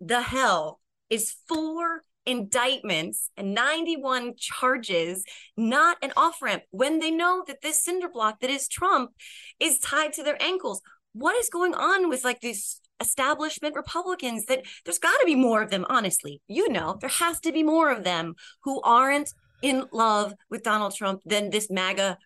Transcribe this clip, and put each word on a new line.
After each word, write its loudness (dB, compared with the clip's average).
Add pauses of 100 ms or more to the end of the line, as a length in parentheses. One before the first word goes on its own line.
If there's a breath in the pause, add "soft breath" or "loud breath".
the 0
hell 0 (280)
is -2 (140)
four -2 (220)
indictments -2
and -4
ninety-one -2
charges -2 (340 loud breath)
not 4
an -6
off-ramp 2
when 0
they 0
know 2
that -14
this 0
cinder -2
block -2
that -2
is -4
Trump 0 (480 loud breath)
is 2
tied 0
to -8
their -2
ankles? -2 (320 soft breath)
What 0
is 0
going 0
on 2
with, -2
like, 0
these -8 (200)
establishment -2
Republicans -4
that 0 (220 loud breath)
there's -4
gotta 4
be 4
more 4
of -4
them, 0
honestly? -2
You 0
know, -2
there -6
has 0
to -2
be 2
more 4
of 0
them -2 (280 loud breath)
who -2
aren't 4 (300)
in 0
love 2 (160)
with -8
Donald 0
Trump -4
than 0
this -2
maga 0